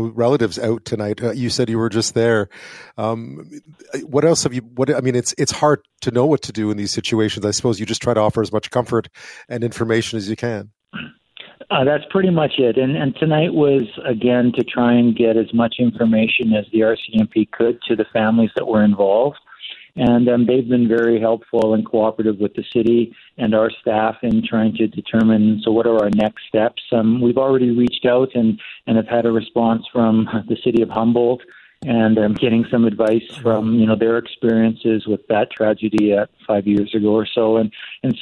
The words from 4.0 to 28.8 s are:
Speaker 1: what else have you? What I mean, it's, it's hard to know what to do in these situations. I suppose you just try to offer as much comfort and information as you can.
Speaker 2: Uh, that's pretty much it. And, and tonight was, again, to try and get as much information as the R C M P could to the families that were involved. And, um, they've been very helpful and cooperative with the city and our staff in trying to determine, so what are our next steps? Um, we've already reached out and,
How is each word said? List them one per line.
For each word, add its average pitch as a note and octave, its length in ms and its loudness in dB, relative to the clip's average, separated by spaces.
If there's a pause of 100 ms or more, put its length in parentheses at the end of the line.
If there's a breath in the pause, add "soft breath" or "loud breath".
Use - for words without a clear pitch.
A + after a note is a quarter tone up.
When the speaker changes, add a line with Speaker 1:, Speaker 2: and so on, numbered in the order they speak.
Speaker 1:
what C#3+ 220 -2
else D#3+ 180 2
have C3 100 -2
you? B2 100 -6
What B2+ 300 -4
I C3 100 -2
mean, B2+ 120 0
it's, B2 240 -2
it's - 140 -2
hard - 340 2 (140)
to - 100 -4
know B2 160 2
what D3+ 160 2
to - 100 -12
do G#2+ 200 -2
in G#2 60 -6
these G#2 120 -6
situations. G#2+ 560 -2
I G#2 60 -2
suppose A2 260 -2
you G#2+ 80 -8
just - 160 -6
try B2 100 0
to A2 60 2
offer G#2+ 240 0
as G2 80 -4
much G#2 220 -6
comfort A#2+ 360 -2 (400 loud breath)
and A#2 140 -6
information A2+ 540 -2
as G2+ 120 -6
you A2 60 -2
can. G#2+ 380 -8 (960 loud breath)
Speaker 2:
Uh, C#3 140 0
that's D3 260 0
pretty F#3+ 200 2
much D#3 280 0
it. A#2+ 180 2
And, C3 200 0
and D3 180 -2
tonight D#3 400 0
was, C#3+ 280 2 (220)
again, B2 520 2
to B2 80 -2
try A#2+ 300 0
and A#2+ 200 4
get A2+ 220 2
as A2+ 180 -2
much A#2 240 0
information A2+ 760 0
as G#2 180 -2
the A2 100 2
R A2 140 2
C A2 240 -2
M A2 80 2
P G#2+ 240 0
could A#2 300 -2
to - 120 0
the G#2+ 180 -2
families A2 440 2
that - 100 -4
were A2 160 2
involved. G#2 560 2 (580 loud breath)
And, A#2+ 320 2
um, A#2+ 180 2
they've B2 220 0
been B2 180 2
very A#2 340 2
helpful A2+ 540 0
and A2 100 0
cooperative A2 540 0
with G2+ 160 -2
the A#2 80 -6 (100)
city A#2 400 2 (260 loud breath)
and A2+ 180 0
our A2 240 2
staff A2 420 0
in A2+ 240 0
trying A2 300 0
to A2 100 0
determine, G#2+ 800 2
so A2+ 80 2
what A2+ 120 2
are A2+ 160 2
our G#2 100 0
next G#2+ 360 -2
steps? A2+ 340 -2 (120)
Um, A2+ 280 2
we've A#2+ 160 2
already C3+ 340 2
reached A#2+ 360 0
out B2+ 300 2
and, A2 240 0 (260 loud breath)